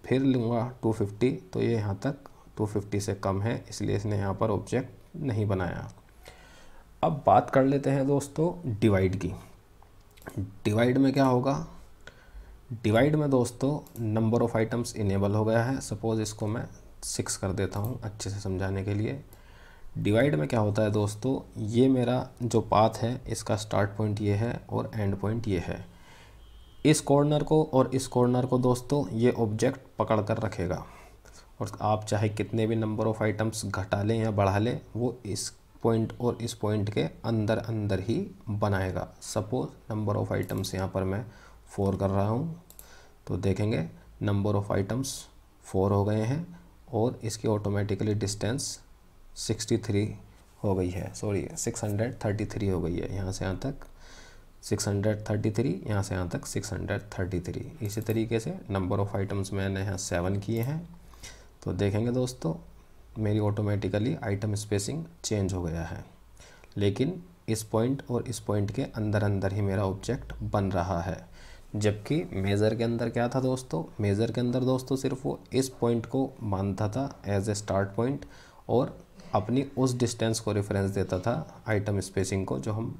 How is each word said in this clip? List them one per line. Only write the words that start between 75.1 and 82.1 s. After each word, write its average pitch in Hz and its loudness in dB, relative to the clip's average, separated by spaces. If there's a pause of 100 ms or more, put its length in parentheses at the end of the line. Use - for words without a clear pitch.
वो 139 -4 (140)
इस 131 2
पॉइंट 117 0
को 135 0 (140)
मानता 101 0
था 90 -2 (200)
as 101 0
a 104 0
start 98 0
point 139 0 (440)
और 113 2 (380)
अपनी 127 2 (120)
उस 131 4
डिस्टेंस 113 0
को 107 -2
रेफरेंस 98 2
देता 95 0
था 127 -4
आइटम 104 2
स्पेसिंग 95 0